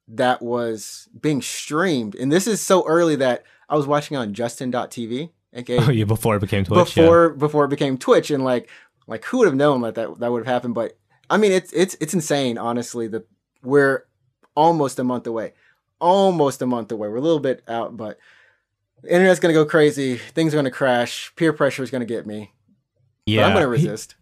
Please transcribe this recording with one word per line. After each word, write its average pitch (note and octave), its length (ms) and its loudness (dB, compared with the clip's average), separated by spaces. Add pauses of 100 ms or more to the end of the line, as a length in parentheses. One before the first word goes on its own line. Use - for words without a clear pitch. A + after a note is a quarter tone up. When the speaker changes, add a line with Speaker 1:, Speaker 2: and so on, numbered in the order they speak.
Speaker 1:
that B2 340 0
was A#2 640 -6 (120)
being D3+ 220 -2
streamed, D3 760 -4
and C3+ 160 -4
this F#3 140 2
is G#3 160 -2
so F#3+ 260 2
early E3 280 2
that B2+ 280 0 (240)
I D3 80 -2
was C#3+ 120 0
watching D3 280 -2
on A2 180 -6
Justin A#2+ 360 -6
dot A#2+ 220 -6
T A#2 160 -10
V, C3 220 -8 (240)
A B2 100 -14
K B2 140 -4
A A#2 40 2
Speaker 2:
<laughs> A2+ 60 2
Oh, - 20 2
yeah, A2 160 2
before G#2+ 300 0
it G2+ 40 0
became G2 260 -2
Twitch, E3 320 2
yeah. E3 60 6
Speaker 1:
before, E3+ 260 6
before D3 360 0
it C3 40 -2
became C#3 280 -2
Twitch, G3 320 2
and, C#3+ 140 -2
like, B2 260 -2 (380)
like, A2+ 180 -10
who C4 140 -2
would A3 80 6
have C#3 80 2
known C#3 260 2
that A2 140 -4
that, E2+ 240 -8
that A#2+ 120 -2
would A#2 140 -4
have B2 80 -2
happened? B2 220 -4
But, A2+ 220 -6 (320)
I F3 80 2
mean, G#3 140 4
it's, F#3 220 0
it's, F#3+ 260 0
it's D3+ 140 -8
insane, C#3+ 440 -2
honestly, A#2 500 -6
that G#2+ 200 -10 (360)
we're C3+ 400 4 (520)
almost D3+ 440 2
a C3 40 -2
month B2 220 -2
away. A2+ 280 -6 (460)
Almost F3 600 2
a C3 60 -2
month A#2+ 240 -4
away. G#2+ 160 -6
We're G#2 80 -8
a B2 60 -4
little D#3+ 180 2
bit C3 280 -4
out, A#2 300 -8
but G#2+ 220 -12 (840)
the - 100 -6
internet's F3+ 280 6
gonna E3+ 160 4
go D#3 100 4
crazy. C#3+ 520 2
Things D#3+ 360 -2
are D3+ 40 2
gonna C3+ 120 0
crash. B2 680 -2
Peer D#3+ 180 2
pressure C#3 280 0
is B2 80 -6
gonna B2+ 160 -4
get G2+ 220 -6
me. G#2 240 -12 (720)
But G#2+ 60 0
Speaker 2:
Yeah. G#2+ 160 4
Speaker 1:
I'm F#3+ 60 2
gonna F3+ 120 4
Speaker 2:
He-, B2+ 60 -2
Speaker 1:
resist. - 500 -2